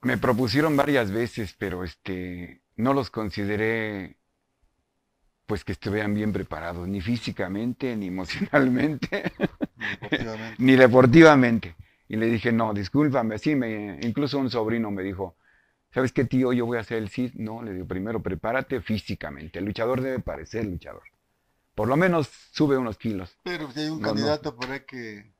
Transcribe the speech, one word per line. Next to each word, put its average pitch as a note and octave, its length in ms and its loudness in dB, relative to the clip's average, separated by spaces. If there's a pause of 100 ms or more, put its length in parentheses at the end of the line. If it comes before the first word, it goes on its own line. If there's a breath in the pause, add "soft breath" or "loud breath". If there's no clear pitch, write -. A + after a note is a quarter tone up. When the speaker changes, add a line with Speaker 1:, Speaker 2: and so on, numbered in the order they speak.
Speaker 1:
me B2 160 0
propusieron B2+ 580 2
varias C#3 340 2
veces, A2 480 -4
pero, F2+ 260 -4
este, F2+ 760 -10 (140)
no C3 180 0
los C#3 160 -2
consideré, G#2+ 1080 -4 (1300)
pues, G#2 180 -4
que - 80 -6
estuvieran G#2 420 -2
bien G#2+ 180 -2
preparados, F2 560 -6
ni G2+ 120 -4
físicamente, A2+ 960 -4
ni G2+ 120 -6
emocionalmente, C3 1200 0 (440)
Speaker 2:
Ni - 120 -10
deportivamente. A2+ 720 -6
Speaker 1:
<laughs> - 0 -
ni C3 180 8
deportivamente. B2+ 1000 8 (320 soft breath)
Y G#2+ 80 -6
le A2 100 0
dije, A#2 260 0
"No, A2+ 220 2
discúlpame", A2+ 640 0
sí, D#3 180 0
me, G#2+ 460 -4
incluso C#3 360 -2
un C3 120 -2
sobrino A2+ 400 -2
me G2 120 -6
dijo, F#2+ 340 -6 (580)
"¿Sabes C3 180 0
qué, C#3 120 2
tío? B2+ 280 2
Yo A#2+ 140 2
voy A#2+ 120 -2
a A2 60 -6
ser A2+ 140 -4
el A2 120 -4
Cid". B2+ 240 -6
No, A2 280 -10
le A2 120 -10
digo, F2+ 120 -8
"Primero G2+ 360 -4
prepárate A#2 580 -4
físicamente, D#2+ 800 -8
el F#2+ 60 -4
luchador A#2 360 -2
debe C3 180 -4
parecer F2 460 -8
luchador. E2+ 360 -10 (720)
Por G#2+ 140 0
lo C3 80 4
menos E3+ 320 2 (240)
sube C#3+ 260 2
unos A#2 200 -4
kilos". G2 460 -8
Speaker 2:
Pero D#3+ 280 -8
si C#3+ 80 -8
hay D3+ 100 -4
un D#3+ 100 -6
Speaker 1:
No, - 140 -2
no. - 60 -
Speaker 2:
candidato D3 360 -2
por B2+ 140 -8
ahí C3+ 160 -8
que A2 540 -16